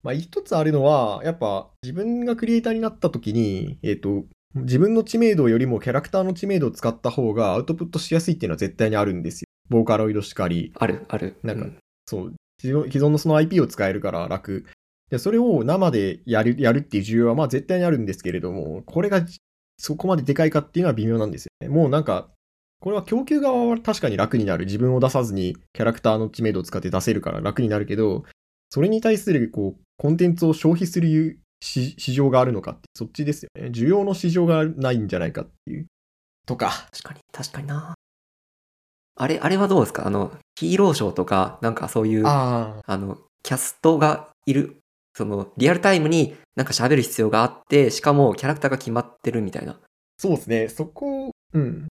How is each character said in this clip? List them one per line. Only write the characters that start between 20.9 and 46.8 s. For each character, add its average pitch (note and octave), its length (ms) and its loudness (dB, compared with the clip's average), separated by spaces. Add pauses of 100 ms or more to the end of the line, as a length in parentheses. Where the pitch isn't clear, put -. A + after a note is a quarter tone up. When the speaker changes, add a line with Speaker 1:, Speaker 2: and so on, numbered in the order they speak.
Speaker 1:
微 A2 120 -2
妙 A2+ 120 2
な G#2+ 80 0
ん G2+ 60 -6
で - 60 -10
す - 80 -16
よ - 40 -16 (100)
ね。 - 80 -10
も D3+ 180 4
う - 40 2
な D3+ 100 2
ん D3 40 -4
か、 F#2 260 -4 (500)
こ F#3 100 -6
れ G#3 60 0
は G#3 60 -4
供 A#3+ 220 -2
給 D4+ 160 0
側 B3+ 260 2
は A#3 120 0
確 A3 220 -4
か D3 80 0
に G2+ 80 -2
楽 A2+ 220 0
に G#2+ 60 0
な F#2 120 -2
る。 F2 100 -4
自 G2+ 120 -6
分 B2+ 160 2
を B2+ 60 2
出 C3 100 2
さ C3 140 0
ず G#2 100 -6
に F#2 220 -2 (160)
キ - 100 -6
ャ - 20 0
ラ A2+ 80 2
ク - 80 -8
タ A2 140 2
ー A2 40 0
の A2 100 -2
知 - 140 -6
名 A2 100 2
度 F#2+ 80 -2
を - 20 -8
使 - 160 -8
っ - 20 -4
て F2+ 100 -6
出 F#2 100 0
せ A2+ 120 0
る G2+ 80 0
か E2 120 -6
ら G2+ 80 -6
楽 G2+ 200 -4
に A#2 80 0
な G#2 100 0
る G#2 80 -4
け G2 100 -4
ど、 G#2+ 280 0 (460)
そ C#3 100 -2
れ F3+ 80 4
に A3 120 2
対 A3 180 2
す G3+ 140 -2
る A#2+ 180 2
こ G2 280 -4
う、 - 40 -20 (160)
コ D3 120 0
ン E3 60 4
テ F3+ 100 4
ン E3+ 100 2
ツ E3+ 100 2
を D#3+ 60 4
消 D#3+ 220 2
費 F3 120 0
す F3 140 -2
る E3 80 4
ゆ-、 D#3 300 2 (240)
し-、 C3 360 -4
市 B2+ 140 -6
場 C#3 180 4
が B2+ 100 6
あ B2+ 40 6
る B2+ 80 0
の G2 100 -4
か - 100 -10
っ - 20 -12
て、 - 80 -20 (120)
そ A#2 120 -10
っ - 40 -16
ち D3+ 140 -6
で D3 80 -2
す - 120 -8
よ - 40 -20 (120)
ね。 B2 100 -8
需 A#2 180 0
要 G3+ 160 4
の G3 100 -2
市 E3+ 160 -2
場 E3+ 160 2
が D#3+ 200 4
な C3 260 -2
い A#2+ 60 2
ん G#2 100 -2
じ F#2 80 -4
ゃ - 20 -2
な E2+ 80 -2
い - 60 -4
か - 100 -8
っ - 60 -14 (160)
て - 80 -10
い - 80 -10
う。 E3 60 -12 (600)
と B2 100 -6
か。 - 360 -4
Speaker 2:
確 - 100 -16
か - 120 -16
に、 - 60 -20 (120)
確 - 200 -12
か C#3 100 -10
に C#3+ 40 -10
な。 D3+ 280 -8 (1200)
あ C3 80 -2
れ、 D#3+ 120 0
あ C#3+ 100 -2
れ F#3+ 80 2
は G3 100 4
ど F#3+ 120 4
う - 20 6
で G#2 60 4
す - 80 -10
か？ - 120 -6
あ G2 40 0
の、 G2+ 260 -2 (200)
ヒ E3+ 180 -2
ー F#3 40 2
ロ G3 120 6
ー C#3+ 40 2
シ - 80 -2
ョ G2+ 60 0
ー - 40 -4
と F2+ 120 -2
か、 F#2+ 380 0
な A2+ 80 2
ん G#2+ 40 -4
か - 140 -6
そ A2+ 140 0
う A2 60 2
い A2 120 2
う、 A2 60 2
Speaker 1:
あ A#2+ 600 0
ー。 G#2 60 -4
Speaker 2:
あ F#2+ 60 -2
の、 G2 180 -6 (260)
キ - 120 -4
ャ - 20 -4
ス - 240 -8
ト D#3+ 160 6
が - 320 2 (160)
い C#3+ 80 0
る、 - 240 0 (380)
そ A2 100 -6
の、 G2+ 320 -4
リ C3 140 4
ア - 20 4
ル F3 80 0
タ G3 140 4
イ E3 60 4
ム D3+ 100 2
に E3 260 2 (180)
な C3 100 -2
ん - 20 -4
か - 80 -6
喋 C3 220 4